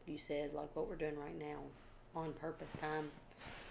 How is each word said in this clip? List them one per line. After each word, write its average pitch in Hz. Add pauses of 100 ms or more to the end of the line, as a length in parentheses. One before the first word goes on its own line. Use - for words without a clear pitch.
you 151
said, 147
like 147
what 160
we're 185
doing 151
right 156
now, 147 (540)
on 160
purpose -
time. 156 (600)